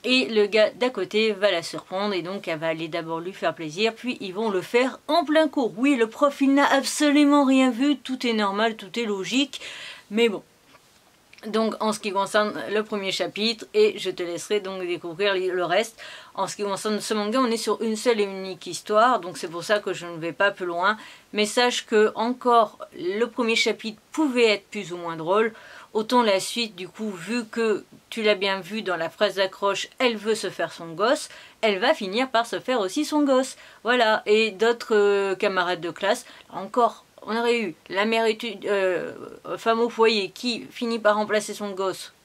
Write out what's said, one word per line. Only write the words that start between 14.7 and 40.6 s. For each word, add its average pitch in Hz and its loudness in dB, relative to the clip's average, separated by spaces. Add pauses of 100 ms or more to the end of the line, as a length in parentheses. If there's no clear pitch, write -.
découvrir 175 -2
le 185 0
reste. 185 0 (380)
En 185 -2
ce - -10
qui 208 -4
concerne 202 -4
ce 220 -4
manga, 214 0
on 262 2
est 226 0
sur 220 -2
une 220 -2
seule 220 2
et 202 2
unique 190 -8
histoire, 214 2
donc - -10
c'est - -8
pour 170 -8
ça 208 2
que 202 -4
je 165 -8
ne 170 -10
vais 165 -6
pas 196 2
plus 196 -8
loin. 180 0 (360)
Mais 208 0
sache 247 0
que 214 4
encore 233 2 (200)
le 202 -2
premier 226 -2
chapitre 220 -2 (100)
pouvait 240 2
être 202 0
plus 190 -10
ou 175 -8
moins 170 -8
drôle, 196 0 (420)
autant 220 2
la 196 4
suite 220 -6
du 180 -12
coup, 220 -8
vu 196 -6
que 226 -2 (240)
tu 226 -6
l'as 208 4
bien 190 -2
vu 196 -8
dans 180 -2
la 165 -4
phrase 196 0
d'accroche, 190 -2 (100)
elle 240 2
veut 208 -2
se 208 -4
faire 165 -4
son 165 -14
gosse, 226 0 (320)
elle 208 2
va 247 2
finir 233 -2
par 233 0
se 180 -6
faire 254 -2
aussi 208 -2
son 294 2
gosse. 269 2 (260)
Voilà, 226 4
et 220 4
d'autres, 220 0
euh, 202 4
camarades 185 0
de 170 -4
classe, 202 -2 (240)
encore, 214 0 (180)
on 208 -6
aurait 233 2
eu 190 -4 (140)
la 190 0
mère 226 2
étu-, 220 -2
euh, 185 0 (420)
femme 226 0
au 233 4
foyer 220 4
qui 233 -6